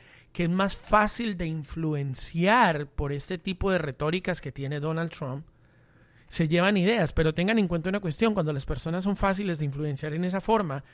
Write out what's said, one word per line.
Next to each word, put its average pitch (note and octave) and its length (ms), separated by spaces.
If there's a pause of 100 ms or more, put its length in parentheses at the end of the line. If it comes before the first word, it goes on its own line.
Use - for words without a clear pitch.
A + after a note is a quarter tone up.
(320)
que - 120
es E3+ 60
más F#3+ 280
fácil G#3+ 600
de E3+ 100
influenciar D#3+ 1400
por C#3+ 240
este C#3+ 260
tipo F#3+ 340
de F#3 80
retóricas D#3 600
que C3+ 120
tiene C#3 280
Donald D#3+ 320
Trump, C#3 340 (840)
se E3 180
llevan F3+ 300
ideas, F#3 360
pero D#3+ 200
tengan F#3+ 260
en G3 80
cuenta E3+ 220
una G3 100
cuestión, G3+ 340
cuando D#3+ 200
las C#3 120
personas E3 380
son G3 140
fáciles G3 420
de D3+ 60
influenciar D3 480
en E3 100
esa F3+ 160
forma, F#3 440 (100)